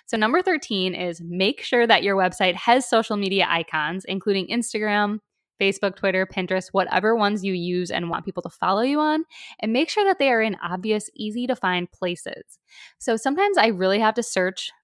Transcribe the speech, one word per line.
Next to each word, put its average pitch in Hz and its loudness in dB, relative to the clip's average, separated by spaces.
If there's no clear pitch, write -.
So 226 -4
number 233 2
thirteen 202 -2
is 175 -6
make 185 0
sure 240 2
that 208 6
your 196 2
website 185 2
has 247 2
social 226 2
media 190 0
icons, 165 -2
including 190 -2
Instagram, 208 -2
Facebook, 196 0
Twitter, 190 0
Pinterest, 185 -4
whatever 190 2
ones 208 0
you 196 0
use 180 -2
and 170 -2
want 160 -6
people 180 -8
to 175 -8
follow 196 0
you 277 0
on, 311 0
and 220 -2
make 269 0
sure 415 2
that 392 2
they 277 4
are 226 4
in 220 0
obvious, 185 -2
easy 214 -6
to 254 0
find 180 -2
places. - -8
So 226 0
sometimes 349 2
I 226 6
really 190 2
have 220 4
to 233 -2
search 185 -2